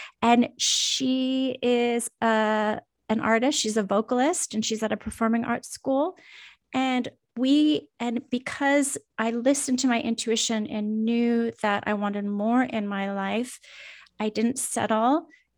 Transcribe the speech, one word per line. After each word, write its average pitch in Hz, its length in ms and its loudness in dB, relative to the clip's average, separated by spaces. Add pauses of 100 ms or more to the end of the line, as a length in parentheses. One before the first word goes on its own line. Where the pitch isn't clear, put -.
(220)
And 240 260 4 (100)
she 262 1000 0
is 240 480 0 (140)
a 214 580 2 (280)
an 220 120 0
artist. 226 380 2
She's 214 180 -2
a 220 60 4
vocalist, 247 720 0
and 214 100 -2
she's 220 180 -4
at 214 100 -2
a 214 40 0
performing 226 480 -2
arts 240 240 -6
school. 277 480 -2 (560)
And 254 360 0 (280)
we, 294 520 4 (100)
and 240 320 -4
because 277 680 0 (220)
I 226 120 -2
listened 254 500 0
to 262 80 2
my 233 120 2
intuition 226 640 -2
and 214 380 -2
knew 233 480 2 (100)
that 202 240 0
I 208 80 0
wanted 202 300 -2
more 208 380 2
in 220 240 -2
my 196 260 -4
life, 202 460 -4 (640)
I 214 80 0
didn't 233 300 0
settle. 226 680 0 (320)